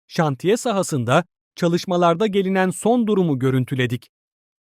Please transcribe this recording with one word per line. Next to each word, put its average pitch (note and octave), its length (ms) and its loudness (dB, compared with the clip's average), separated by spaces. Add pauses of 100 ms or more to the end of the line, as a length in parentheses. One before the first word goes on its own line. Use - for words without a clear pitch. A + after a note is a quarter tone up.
şantiye E3 500 0
sahasında E3 680 0 (320)
çalışmalarda F3 720 0
gelinen F#3+ 420 0
son A3+ 380 0
durumu F3+ 320 2
görüntüledik. B2+ 680 -2 (560)